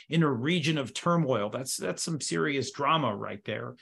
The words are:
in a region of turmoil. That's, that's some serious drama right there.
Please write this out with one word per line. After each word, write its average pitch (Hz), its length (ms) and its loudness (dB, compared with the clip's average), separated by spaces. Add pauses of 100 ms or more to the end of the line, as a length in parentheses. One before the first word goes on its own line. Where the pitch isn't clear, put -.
in 160 140 4
a 147 60 4
region 151 480 2
of 135 160 -4
turmoil. 131 560 2
That's, 127 280 -4
that's 175 260 -4
some 160 160 -4
serious 147 520 0
drama 139 440 2
right 104 300 -8
there. 117 360 -6